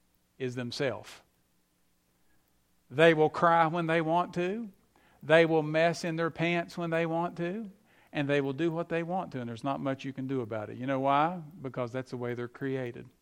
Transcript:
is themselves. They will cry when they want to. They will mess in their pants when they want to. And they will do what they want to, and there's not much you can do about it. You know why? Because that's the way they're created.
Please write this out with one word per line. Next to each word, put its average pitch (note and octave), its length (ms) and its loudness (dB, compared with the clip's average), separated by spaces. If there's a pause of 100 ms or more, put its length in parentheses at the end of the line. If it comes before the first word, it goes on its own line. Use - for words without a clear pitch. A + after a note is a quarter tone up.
(380)
is B2+ 160 -4
themselves. A#2+ 680 -6 (1700)
They D#3+ 240 8
will D#3 160 4
cry E3 380 4
when E3+ 180 -2
they E3 160 2
want E3+ 320 0
to. F#3+ 340 -4 (540)
They D#3+ 240 8
will D#3+ 160 4
mess D#3+ 420 2
in E3 120 -2
their E3 140 0
pants E3+ 460 -2
when E3+ 140 -4
they E3 160 0
want E3+ 300 -2
to. F#3+ 340 -6 (400)
And D3 160 -2
they C#3+ 140 2
will C#3 140 0
do E3 160 0
what E3 180 -4
they E3 140 -2
want E3+ 300 -4
to, C3+ 80 -6
and A#2+ 60 -6
there's A#2 160 -10
not C#3 180 -2
much C3+ 220 -4
you C#3 120 -8
can C3 120 -8
do C3 140 -2
about G#2+ 300 -6
it. A2+ 80 -12
You B2 80 -8
know C3+ 120 0
why? D3 440 2 (180)
Because B2 320 -6
that's B2+ 180 -6
the C3 60 -8
way A#2+ 160 -4
they're A#2+ 160 -6
created. C3 560 -6 (180)